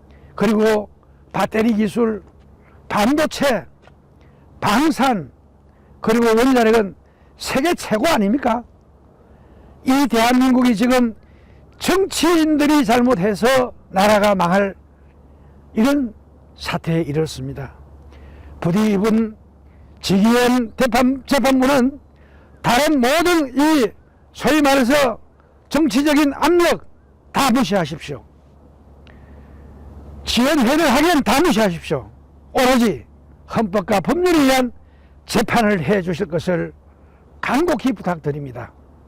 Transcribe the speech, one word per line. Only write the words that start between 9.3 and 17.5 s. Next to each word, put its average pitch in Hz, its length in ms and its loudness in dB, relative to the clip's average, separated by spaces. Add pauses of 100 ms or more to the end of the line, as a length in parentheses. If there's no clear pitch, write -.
이 277 240 2
대한민국이 247 640 2
지금 240 400 0 (640)
정치인들이 311 1080 0
잘못해서 240 880 0 (180)
나라가 208 440 2
망할 185 400 0 (1040)
이런 269 380 0 (400)
사태에 - 460 -6
이르렀습니다. 139 720 -8 (880)